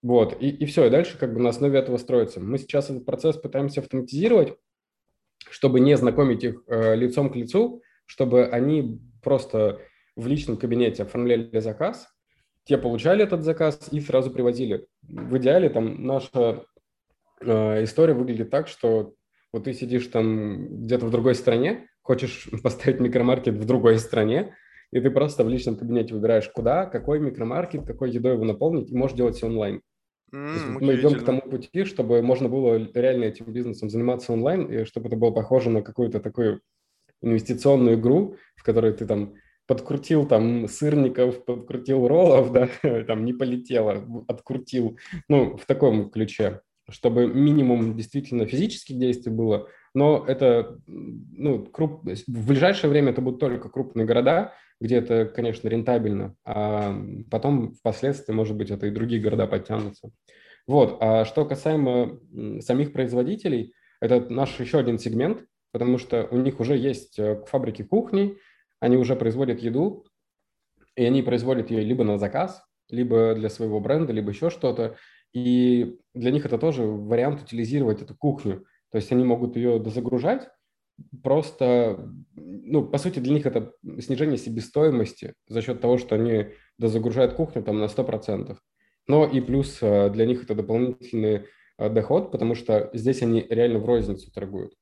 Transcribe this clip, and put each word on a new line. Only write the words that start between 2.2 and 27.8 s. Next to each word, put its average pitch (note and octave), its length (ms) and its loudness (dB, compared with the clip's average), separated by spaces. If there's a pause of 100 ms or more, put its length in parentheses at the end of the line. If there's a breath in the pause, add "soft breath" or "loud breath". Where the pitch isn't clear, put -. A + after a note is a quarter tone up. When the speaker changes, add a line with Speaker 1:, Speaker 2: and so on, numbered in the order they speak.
Speaker 1:
Мы A2 160 -4
сейчас C#3 320 -4
этот B2+ 160 -8
процесс D#3+ 320 -2
пытаемся C#3+ 440 -4
автоматизировать, C#3 760 2 (960)
чтобы B2+ 300 2
не C#3+ 180 8
знакомить B2 460 2
их, A#2 240 -4
э, A2+ 280 2
лицом B2 360 0
к - 40 -10
лицу, F#3+ 460 -2 (240 loud breath)
чтобы B2 420 4
они B2 540 0 (220)
просто A2 560 0 (360 loud breath)
в A#2 120 -8
личном C3+ 300 -2
кабинете A#2 460 0
оформляли A#2 560 -2
заказ, A2 480 -6 (580)
те C#3 120 2
получали B2 460 2
этот F3+ 200 -2
заказ D#3+ 480 -2
и D3 100 -4
сразу C3 300 0
привозили. A#2+ 560 -2 (160)
В B2 340 -6
идеале D3 320 4
там A2 360 -2
наша, B2+ 600 -2 (760)
э, A2 420 2
история D#3 300 4
выглядит A#2+ 360 -2
так, D#3 180 -2
что A2 460 -2 (400)
вот A2 120 -6
ты C3+ 80 -6
сидишь B2 340 -4
там G#2+ 800 -2
где-то A#2+ 200 0
в A2+ 60 -2
другой A#2+ 240 2
стране, B2+ 540 0 (120)
хочешь - 500 -4
<laughs> A2+ 120 -8
поставить - 360 0
микромаркет B2 560 2
в G#2+ 100 -6
другой A2+ 340 6
стране, A2+ 560 0 (360 loud breath)
и B2+ 100 0
ты C3 100 4
просто C#3 320 2
в A2 60 2
личном B2 280 -2
кабинете A#2 360 -2
выбираешь, A2 360 2
куда, C3 360 0
какой D3+ 340 -4
микромаркет, C#3+ 680 -4